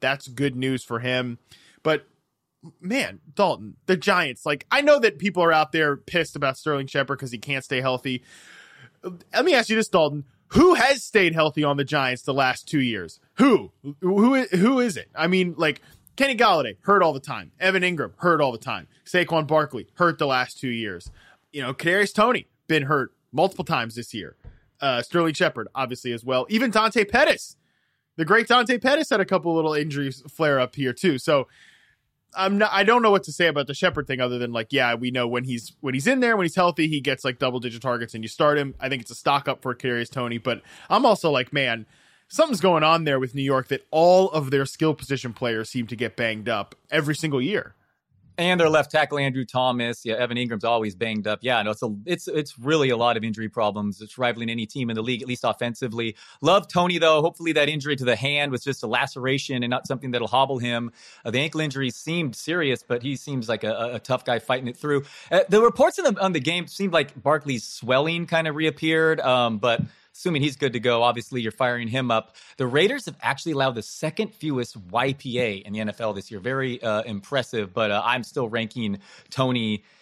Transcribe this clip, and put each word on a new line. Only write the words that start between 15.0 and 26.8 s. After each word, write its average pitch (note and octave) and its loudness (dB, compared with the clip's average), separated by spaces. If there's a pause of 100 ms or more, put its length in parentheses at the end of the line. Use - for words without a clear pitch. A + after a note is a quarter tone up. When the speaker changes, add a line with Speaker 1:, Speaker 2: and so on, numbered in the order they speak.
Speaker 1:
I D#3+ 0
mean, F3+ 2
like, D#3 0 (340)
Kenny C4+ 2
Golladay, E3+ 2
hurt G3 4
all E3 4
the C3+ -10
time. A2 -12
Evan F#3 2
Ingram, D#3+ -4
hurt E3+ 2
all C#3 2
the A#2 -8
time. G#2 -8 (180)
Saquon E3 0
Barkley, D3 0
hurt E3+ 2
the D3+ 0
last B2+ 0
two C3+ -6
years. G#2+ -8 (400)
You C#3+ -8
know, B2+ -6
Kadarius F#3+ 0
Toney, G#3+ 2 (180)
been D#3 2
hurt C3+ -2 (160)
multiple F3+ 0
times A#2+ -4
this A#2 -12
year. F#2 -12 (460)
Uh, C3 0
Sterling E3 0
Shepard, C#3+ -2
obviously, B2+ -6
as A#2 -8
well. B2+ 0
Even A3 0
Dante A3 2